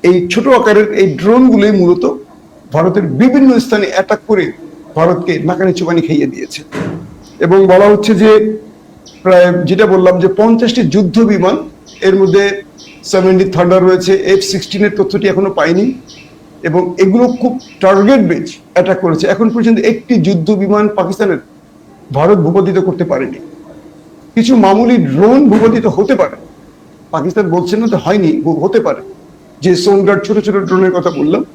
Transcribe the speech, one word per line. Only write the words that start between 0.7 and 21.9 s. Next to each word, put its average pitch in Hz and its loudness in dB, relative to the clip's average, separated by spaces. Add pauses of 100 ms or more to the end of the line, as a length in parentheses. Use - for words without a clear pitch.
এই 180 0
ড্রোনগুলোই 214 2
মূলত 175 0 (640)
ভারতের 175 0
বিভিন্ন 247 2
স্থানে 208 -2
অ্যাটাক 190 -4
করে 196 -2 (420)
ভারতকে 175 -2
নাকানি 180 -2
চুবানি 170 -2
খাইয়ে 147 -2
দিয়েছে। - -12 (800)
এবং 190 4
বলা 185 4
হচ্ছে 208 2
যে 214 2 (640)
প্রায়, 180 2
যেটা 190 2
বললাম, 185 2
যে 185 0
পঞ্চাশটি 226 0
যুদ্ধ 180 0
বিমান, 196 2 (440)
এর 190 2
মধ্যে 196 0 (400)
সেভেনটি 190 0
থান্ডার 180 2
রয়েছে, 180 2
এফ 190 0
সিক্সটিনের 196 -4
তথ্যটি 202 -2
এখনো 190 -2
পাইনি। 180 -2 (680)
এবং 175 -2
এগুলো 196 2
খুব - -4 (200)
টার্গেট 202 4
বেজ 165 -4 (160)
অ্যাটাক 180 0
করেছে। 165 -2
এখন 214 0
পর্যন্ত 226 0
একটি 226 -2
যুদ্ধ 175 0
বিমান 208 0
পাকিস্তানের 190 -4 (760)